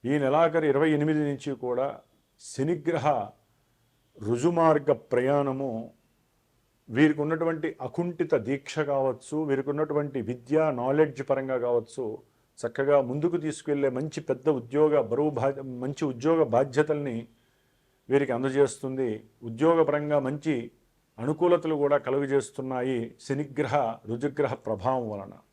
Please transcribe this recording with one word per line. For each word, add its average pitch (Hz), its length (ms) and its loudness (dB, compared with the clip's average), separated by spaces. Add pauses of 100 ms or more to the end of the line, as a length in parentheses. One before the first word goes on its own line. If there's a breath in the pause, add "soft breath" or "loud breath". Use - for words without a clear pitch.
ఈ 147 100 2
నెలాఖరు 156 460 2
ఇరవై 147 260 4
ఎనిమిది 151 280 2
నుంచి 143 360 -4
కూడా 123 460 -4 (400)
శనిగ్రహ 147 880 -2 (1000)
రుజుమార్గ 151 640 4
ప్రయాణము 131 1000 -2 (960)
వీరికి 147 300 4
ఉన్నటువంటి 160 600 -2
అకుంఠిత 165 540 -4
దీక్ష 135 440 -2
కావచ్చు, 139 600 -2
వీరికి 139 320 0
ఉన్నటువంటి 147 500 -2
విద్య, 127 540 0
నాలెడ్జ్ 139 560 2
పరంగా 135 280 0
కావచ్చు, 120 600 -2 (480)
చక్కగా 139 340 4
ముందుకు 147 360 -2
తీసుకెళ్లే 147 540 -2
మంచి 147 300 -6
పెద్ద 131 280 -2
ఉద్యోగ 143 520 2
బరువు 139 300 0
బా-, 135 300 -2
మంచి 131 440 -6
ఉద్యోగ 147 380 2
బాధ్యతల్ని 135 880 0 (840)
వీరికి 135 220 2
అందజేస్తుంది. 131 920 0 (180)
ఉద్యోగపరంగా 147 760 2
మంచి 135 520 -2 (480)
అనుకూలతలు 160 560 0
కూడా 143 220 2
కలుగజేస్తున్నాయి 131 1200 -2
శనిగ్రహ 139 840 -2
రుజుగ్రహ 131 480 -4
ప్రభావం 113 560 -4
వలన 101 220 -10 (200)